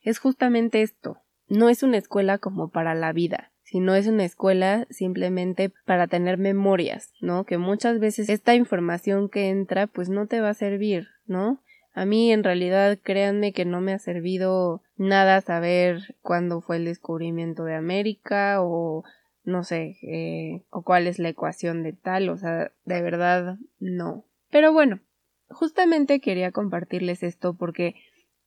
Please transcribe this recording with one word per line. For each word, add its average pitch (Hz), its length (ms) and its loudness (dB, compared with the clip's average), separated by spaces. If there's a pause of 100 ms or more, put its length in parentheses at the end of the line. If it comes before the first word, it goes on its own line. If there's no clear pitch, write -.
es 226 160 -2
justamente 233 600 2
esto, - 360 -6 (320)
no 220 200 6
es 240 140 4
una 247 140 4
escuela 196 400 0
como 185 320 -6
para 165 260 -2
la 165 160 -2
vida, 170 400 -4 (120)
sino 185 320 0
es 202 120 2
una 220 160 2
escuela 190 680 2
simplemente 185 800 -2 (140)
para 180 220 2
tener 175 300 0
memorias, 196 760 0 (100)
¿no? 180 220 -2
Que 175 140 -2
muchas 208 420 0
veces 214 300 -2
esta 214 260 4
información 196 720 0
que 196 200 -2
entra, 190 380 0
pues 180 220 -6
no 202 180 -2
te 233 140 -2
va 208 80 0
a 208 40 -2
servir, 202 540 -2 (180)
¿no? 208 360 -2 (320)
A 190 120 -4
mí, 226 260 4
en 214 120 2
realidad, 190 580 2
créanme 202 500 0
que 185 140 -4
no 175 160 -2
me 190 120 -2
ha 190 60 -6
servido 180 840 -2 (120)
nada 190 460 4
saber 175 800 0
cuándo 175 400 -2
fue 170 160 -4
el 170 80 -4
descubrimiento 165 800 -6
de 160 100 -4
América 202 840 -2
o, 165 420 -2 (400)
no 180 200 -2
sé, 165 400 -6
eh, 165 640 -8
o 175 140 -10
cuál 175 240 4
es 175 120 -4
la 170 100 -2
ecuación 165 540 -6
de 160 100 -8
tal, 185 360 -2
o 170 80 -6
sea, 165 340 -6 (140)
de 180 160 -2
verdad, 175 560 0 (220)
no. 180 460 -6 (260)
Pero 311 200 6
bueno, 285 280 4 (500)
justamente 311 720 2
quería 180 320 -2
compartirles 180 720 -4
esto 175 320 -4
porque 175 400 -4 (520)